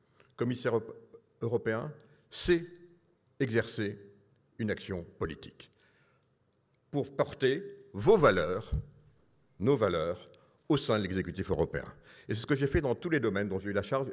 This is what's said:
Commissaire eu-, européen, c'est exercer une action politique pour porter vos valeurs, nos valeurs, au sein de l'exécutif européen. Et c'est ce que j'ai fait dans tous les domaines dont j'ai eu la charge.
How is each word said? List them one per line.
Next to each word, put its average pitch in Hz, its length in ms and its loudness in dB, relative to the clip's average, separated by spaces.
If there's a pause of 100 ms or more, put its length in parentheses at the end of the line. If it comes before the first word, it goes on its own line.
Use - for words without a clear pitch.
(360)
Commissaire 120 400 0
eu-, 110 60 -2 (580)
européen, 117 520 -2 (380)
c'est 170 360 0 (760)
exercer 110 580 -2 (600)
une 107 120 -2
action 90 340 -6 (140)
politique - 520 -10 (1200)
pour 139 260 -4
porter 143 640 0 (160)
vos 131 220 8
valeurs, 95 540 4 (880)
nos 127 180 2
valeurs, 87 540 0 (380)
au 151 80 4
sein 127 200 0
de 107 60 2
l'exécutif 90 480 -2
européen. 76 340 0 (440)
Et 120 60 -4
c'est 110 60 -4
ce 120 60 -8
que 147 80 2
j'ai 139 120 2
fait 170 140 2
dans 131 140 0
tous - 160 -6
les 151 100 2
domaines 104 280 0
dont 95 100 -2
j'ai 98 120 -6
eu 98 40 -4
la 98 80 2
charge. 135 300 -2